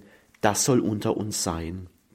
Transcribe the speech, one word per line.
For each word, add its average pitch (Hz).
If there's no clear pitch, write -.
das 104
soll 127
unter 107
uns 104
sein. 87